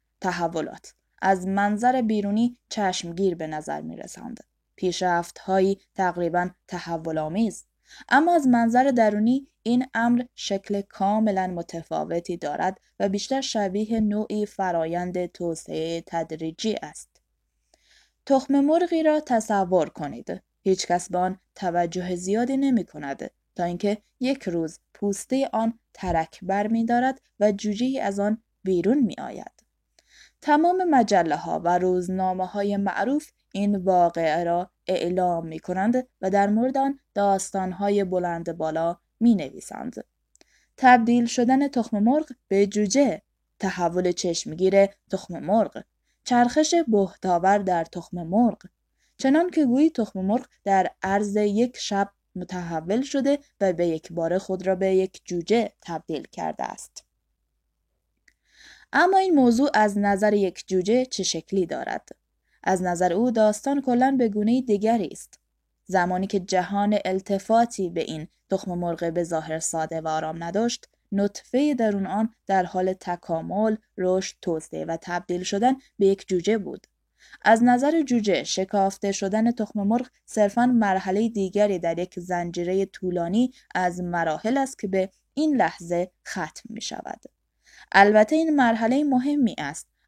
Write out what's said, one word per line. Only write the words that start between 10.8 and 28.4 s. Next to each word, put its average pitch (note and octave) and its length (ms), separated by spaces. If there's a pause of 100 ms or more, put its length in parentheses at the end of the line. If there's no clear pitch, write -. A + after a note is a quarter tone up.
کاملاً G3 640
متفاوتی E3+ 920
دارد D#3+ 440 (200)
و G3+ 80
بیشتر G#3 320
شبیه G#3+ 600
نوعی G#3+ 460
فرایند F3+ 800
توسعهٔ E3 800
تدریجی E3 760
است. - 380 (1080)
تخم C4+ 340
مرغی E4 420
را D4+ 180
تصور G3 680
کنید. D3+ 540 (200)
هیچ F#3+ 240
کس F3 240
به F3+ 80
آن F#3+ 200 (160)
توجه F3 640
زیادی A3 400
نمی C4+ 280
کند C#3+ 460 (260)
تا F3+ 80
اینکه G3+ 340 (220)
یک C4+ 220
روز E3 360 (160)
پوستهٔ G#3 580
آن A3+ 260 (160)
ترک E3 480
برمی‌دارد A3+ 800 (200)
و G#3 120
جوجه‌ای A3 480
از G3+ 200
آن G#3+ 220 (200)